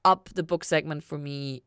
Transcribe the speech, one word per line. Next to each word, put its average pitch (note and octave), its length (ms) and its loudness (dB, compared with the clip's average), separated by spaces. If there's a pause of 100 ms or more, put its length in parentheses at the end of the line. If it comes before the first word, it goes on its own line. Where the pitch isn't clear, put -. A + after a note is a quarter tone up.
up F#3 300 4
the F3 80 0
book E3 200 -2
segment D3+ 400 0
for D3+ 140 -10
me, C#3 500 -8